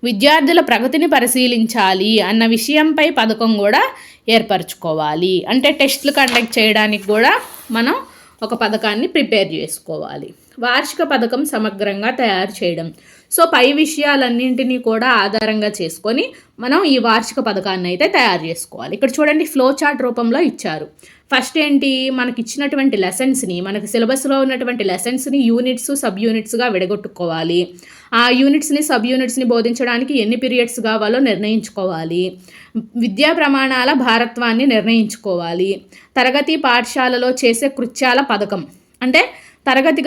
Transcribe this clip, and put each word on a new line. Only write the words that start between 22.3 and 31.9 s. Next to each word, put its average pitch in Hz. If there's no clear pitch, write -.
ఇచ్చినటువంటి 277
లెసన్స్ని, 190
మనకి 202
సిలబస్లో 269
ఉన్నటువంటి 247
లెసన్స్ని 247
యూనిట్స్, 247
సబ్ 220
యూనిట్స్గా 220
విడగొట్టుకోవాలి. 175
ఆ 240
యూనిట్స్ని, 285
సబ్ 262
యూనిట్స్ని 254
బోధించడానికి 240
ఎన్ని 220
పీరియడ్స్ 240
కావాలో 220
నిర్ణయించుకోవాలి. 185